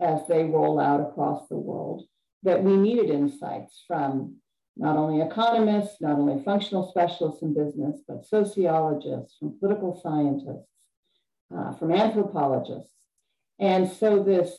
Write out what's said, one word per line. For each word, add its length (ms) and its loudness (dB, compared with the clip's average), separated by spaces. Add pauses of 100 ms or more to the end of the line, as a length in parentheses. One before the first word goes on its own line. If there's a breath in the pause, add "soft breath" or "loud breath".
as 260 2
they 180 4
roll 340 2
out 220 4
across 460 -4
the 100 -8
world, 500 -8 (380)
that 160 4
we 140 4
needed 340 4
insights 760 -4
from 480 -4 (400)
not 220 0
only 240 2
economists, 800 0
not 180 0
only 240 0
functional 460 -2
specialists 520 -2
in 120 -2
business, 520 -4
but 200 -12
sociologists, 1120 -2
from 220 -10
political 440 -2
scientists, 640 -2 (880)
uh, 200 -6
from 180 -2
anthropologists. 1000 0 (680)
And 300 2
so 340 2
this, 360 2